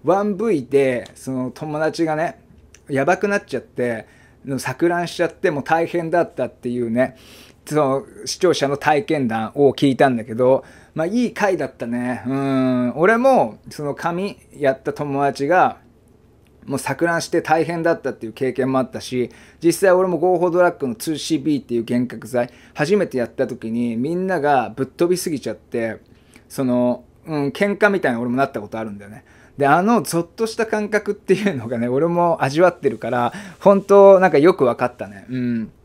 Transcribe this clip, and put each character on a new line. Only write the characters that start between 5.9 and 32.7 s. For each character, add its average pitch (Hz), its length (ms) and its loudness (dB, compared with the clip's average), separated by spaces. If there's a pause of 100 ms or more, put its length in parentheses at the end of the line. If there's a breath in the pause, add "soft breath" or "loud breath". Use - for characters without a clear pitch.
だ 170 100 2
っ 165 140 -4
た 131 100 -4
っ 113 60 -6
て - 180 -12
い 120 140 -4
う 117 80 -4
ね、 123 260 0 (480 loud breath)
そ 151 100 -8
の 135 300 0 (220)
視 - 120 -8
聴 175 140 4
者 139 160 0
の 139 80 0
体 151 300 0
験 139 220 0
談 110 260 -4
を 143 160 4
聞 139 180 0
い 127 80 2
た 139 140 4
ん 120 80 -2
だ 107 80 -8
け 120 80 -10
ど、 127 280 4 (320 loud breath)
ま 156 100 -4
あ、 - 20 -2
い 226 220 0
い - 40 -6
回 190 240 0
だ 139 120 -4
っ - 60 -14
た 123 120 -10
ね。 120 400 -4
う 131 80 -4
ん。 131 640 0
俺 202 180 4
も、 226 420 2 (120)
そ - 120 -12
の 143 120 -6
髪 170 420 -6 (180)
や 139 180 0
っ - 100 -8
た 143 100 -4
友 143 300 -4
達 139 260 -2
が、 160 300 2 (840)
も 135 120 -6
う - 20 -4
錯 139 280 -4
乱 170 160 -2
し - 60 -10
て 170 140 0
大 160 220 0
変 165 180 -4
だ 165 120 2
っ - 60 -6
た 131 100 -4
っ - 20 -10
て - 120 -12
い 113 40 -10
う 107 40 -14
経 127 200 -4
験 131 180 -2
も 131 80 0
あ 131 40 0
っ 113 80 -6
た 104 100 -10
し、 120 300 -6 (300 loud breath)
実 170 280 2
際 - 60 6
俺 185 120 4
も 180 100 -2
合 175 220 2
法 180 100 2
ド 175 140 2
ラ 175 80 4
ッ 170 80 -12
グ 139 80 -4
の 117 80 -4
ツ 160 200 -6
ー - 20 -4
シ 156 220 -4
ー 131 40 -6
ビ 147 160 0
ー - 40 -6
っ - 20 -20
て 120 100 -6
い 117 60 0
う - 20 -6
幻 123 260 -2
覚 120 200 -14
剤、 120 220 -2 (220 loud breath)
初 151 220 0
め 190 140 2
て 131 100 -4
や 120 60 0
っ 117 60 -8
た 127 180 -2
時 113 240 -8
に 117 240 -2
み 143 180 -2
ん 185 140 -4
な 175 120 -2
が 127 360 2
ぶ 135 80 -2
っ - 20 -4
飛 175 240 0
び 180 60 2
す 185 120 -6
ぎ 143 120 -4
ち 113 100 -8
ゃ 107 40 -6
っ - 20 -10
て、 113 400 -6 (520 soft breath)
そ - 160 -6
の、 123 380 0 (240)
う 156 100 -6
ん、 143 120 0
喧 202 280 -2
嘩 208 140 4
み 190 100 0
た 139 100 0
い - 20 -2
な 117 80 -4
俺 123 100 -2
も 123 60 0
な 135 100 2
っ 131 60 -14
た 113 80 -6
こ 101 80 -14
と 113 100 -10
あ 113 60 -6
る 104 80 -10
ん 101 60 -14
だ 101 80 -18
よ 98 40 -20
ね。 - 140 -20 (340 soft breath)
で、 139 80 2
あ 160 160 4
の 226 200 2
ゾ 170 180 -2
ッ - 20 -4
と 220 240 -4
し 220 80 -8
た 220 120 -2
感 208 220 -4
覚 208 240 -2
っ - 40 -2
て - 180 0
い 202 160 0
う 147 60 -6
の 113 100 -8
が 120 120 -4
ね、 120 100 0
俺 139 180 2
も 170 380 2
味 139 160 0
わ 180 100 8